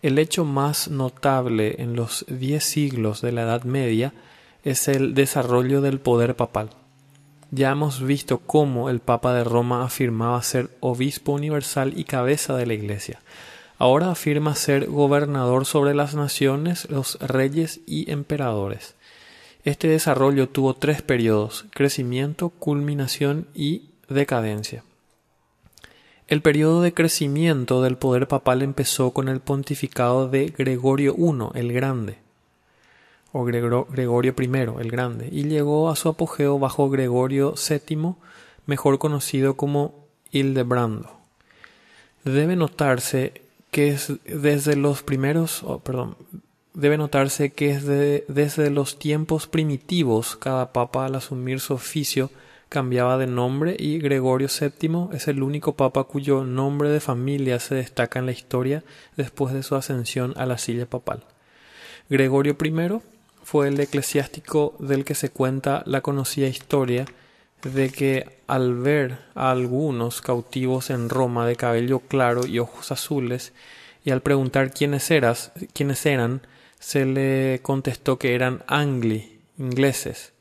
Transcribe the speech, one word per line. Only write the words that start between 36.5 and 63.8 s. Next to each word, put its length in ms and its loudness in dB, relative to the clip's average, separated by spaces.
bajo 300 2
Gregorio 680 2
séptimo, 600 -2
mejor 340 2
conocido 580 0
como 480 -2
Hildebrando. 800 0
Debe 320 2
notarse 840 0
que 200 2
es 240 -4
desde 540 2
los 260 2
primeros, 600 0
oh, 160 -6
perdón, 360 -6
debe 240 2
notarse 540 0
que 200 0
es 140 -2
de-, 440 2
desde 420 2
los 260 0
tiempos 500 -2
primitivos, 880 0
cada 360 -2
papa 320 0
al 100 -4
asumir 440 -6
su 140 -4
oficio 580 -2
cambiaba 480 2
de 100 0
nombre 500 0
y 220 -2
Gregorio 500 2
séptimo 640 -2
es 140 -6
el 160 0
único 320 -2
papa 300 2
cuyo 380 0
nombre 460 0
de 100 2
familia 600 -2
se 160 -4
destaca 440 -2
en 60 -2
la 60 -2
historia 520 -2
después 360 -4
de 80 -4
su 140 -4
ascensión 600 -4
a 100 -4
la 120 -2
silla 280 -4
papal. 380 -8
Gregorio 480 2
primero 440 0
fue 240 2
el 120 0
eclesiástico 1000 -2